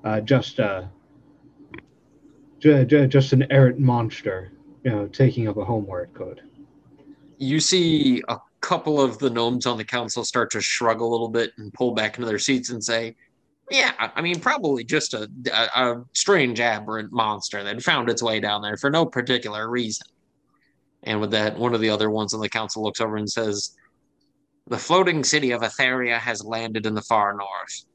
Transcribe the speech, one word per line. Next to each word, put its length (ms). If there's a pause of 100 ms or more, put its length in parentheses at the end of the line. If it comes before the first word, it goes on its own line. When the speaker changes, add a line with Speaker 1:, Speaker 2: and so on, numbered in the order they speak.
Speaker 1:
Uh, 180
just, 380
uh, 240 (1800)
ju-, 260
ju-, 220
just 260
an 180
errant 280
monster, 720 (320)
you 80
know, 180
taking 380
up 100
a 80
home 220
where 160
it 120
could. 260 (1000)
Speaker 2:
You 220
see 680
a 100 (220)
couple 400
of 180
the 120
gnomes 360
on 100
the 80
council 400
start 280
to 80
shrug 400
a 40
little 240
bit 300
and 140
pull 220
back 220
into 100
their 120
seats 320
and 120
say, 320 (560)
"Yeah, 280
I 240
mean, 180
probably 440
just 300
a, 140 (240)
a, 280
a 320
strange 480
aberrant 520
monster 500
that 200
found 260
its 140
way 180
down 220
there 140
for 140
no 160
particular 640
reason." 380 (960)
And 180
with 120
that, 260
one 160
of 80
the 80
other 180
ones 240
on 80
the 80
council 340
looks 180
over 160
and 140
says, 460 (920)
"The 100
floating 460
city 260
of 120
Etheria 560
has 240
landed 440
in 80
the 80
far 320
north. 500 (100)